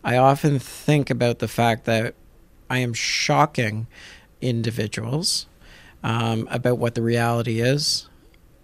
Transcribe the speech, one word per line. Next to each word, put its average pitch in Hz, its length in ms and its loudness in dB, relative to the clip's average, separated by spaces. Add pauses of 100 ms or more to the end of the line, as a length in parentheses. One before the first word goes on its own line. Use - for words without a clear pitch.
I 120 140 0
often 139 420 4
think - 520 0
about 120 300 0
the 113 80 -2
fact 117 360 0
that 113 300 0 (540)
I 127 100 -2
am 123 160 -2
shocking 120 920 0 (540)
individuals, 117 1040 -4 (560)
um, 113 480 -2
about 123 280 0
what 117 180 -2
the 120 60 -2
reality 117 580 0
is. 135 480 0 (560)